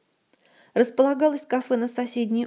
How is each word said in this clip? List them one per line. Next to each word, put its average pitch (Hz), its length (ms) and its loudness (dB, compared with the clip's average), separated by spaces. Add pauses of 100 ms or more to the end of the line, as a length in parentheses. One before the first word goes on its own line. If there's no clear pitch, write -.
(760)
Располагалось 277 720 2
кафе 254 320 -2
на 233 120 -2
соседней 240 580 -4